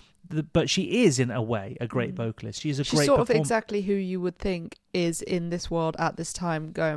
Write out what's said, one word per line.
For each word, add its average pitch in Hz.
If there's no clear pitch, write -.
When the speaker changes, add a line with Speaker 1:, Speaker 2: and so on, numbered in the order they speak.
Speaker 1:
the, 151
but 147
she 196
is 135
in 123
a 117
way 110
a 120
great 120
Speaker 2:
Mm. -
Speaker 1:
vocalist. 113
She 151
is 135
a 147
Speaker 2:
She's -
Speaker 1:
great 147
Speaker 2:
sort 277
of 240
Speaker 1:
perform- 226
Speaker 2:
exactly 214
who 196
you 185
would 180
think 175
is 170
in 170
this 175
world 165
at 165
this 165
time, 160
going 160